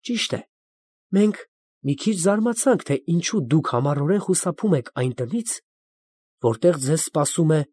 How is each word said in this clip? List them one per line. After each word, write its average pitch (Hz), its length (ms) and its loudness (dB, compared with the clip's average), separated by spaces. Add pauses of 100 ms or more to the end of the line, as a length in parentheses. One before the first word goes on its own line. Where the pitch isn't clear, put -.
Ճիշտ 233 260 -4
է, - 100 -6 (720)
մենք 208 300 2 (420)
մի 139 120 0
քիչ 214 200 -2
զարմացանք, 214 680 2
թե 139 120 -2 (100)
ինչու 170 380 0
դուք 143 260 2
համառորեն 143 540 0
խուսափում 185 520 0
եք 123 160 -2
այն 127 220 -2
տնից, 156 360 -6 (960)
որտեղ 127 340 2
ձեզ 143 240 0
սպասում 156 500 0
է 156 100 2 (120)